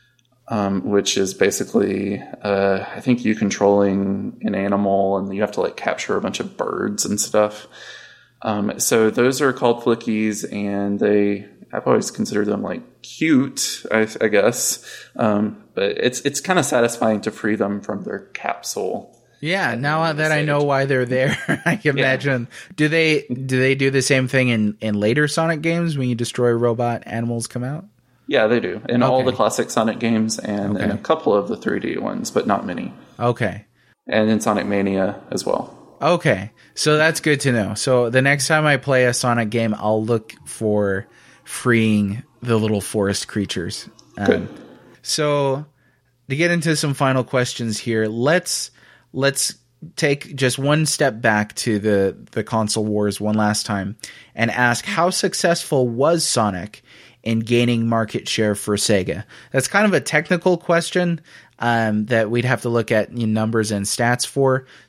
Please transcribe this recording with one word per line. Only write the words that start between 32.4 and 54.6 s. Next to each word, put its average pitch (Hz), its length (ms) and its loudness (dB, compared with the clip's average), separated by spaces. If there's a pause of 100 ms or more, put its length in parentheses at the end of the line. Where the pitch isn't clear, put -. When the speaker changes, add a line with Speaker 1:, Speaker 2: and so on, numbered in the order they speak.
Speaker 1:
not 98 180 0
many. 92 280 -8 (260)
Speaker 2:
Okay. 107 460 -2 (420)
Speaker 1:
And 110 240 2
in 107 100 2
Sonic 104 260 0
Mania 98 540 0 (120)
as - 120 -4
well. - 320 -4 (240)
Speaker 2:
Okay. 135 520 0 (220)
So 151 220 2
that's 160 240 2
good 147 200 2
to 135 120 2
know. 104 220 0
So 123 360 2
the 131 120 4
next 139 240 2
time 156 180 2
I 147 120 4
play 127 300 2
a 123 60 2
Sonic 117 380 0
game, 113 260 0
I'll 110 280 0
look 113 300 -2 (120)
for 104 640 -2 (360)
freeing 110 800 2 (200)
the 120 140 2
little 107 240 2
forest 101 480 -2
creatures. 95 600 -6 (280)
Um, 101 100 -2
Speaker 1:
Good. - 220 0 (540)
Speaker 2:
so 147 640 -2 (600)
to 135 80 -4
get 170 160 2
into 165 240 2
some 143 180 -2
final 131 300 2
questions 120 540 -2
here, 110 280 0
let's, 127 640 0 (420)
let's 139 420 -2 (420)
take 143 400 -2
just 127 220 0
one 147 280 2
step 131 340 0
back 107 360 2
to 110 220 0
the, 98 380 2 (140)
the 110 140 -2
console 110 400 -2
wars 104 360 0
one 107 160 0
last 107 300 2
time 98 300 -4 (380)
and 113 160 -2
ask, 120 360 0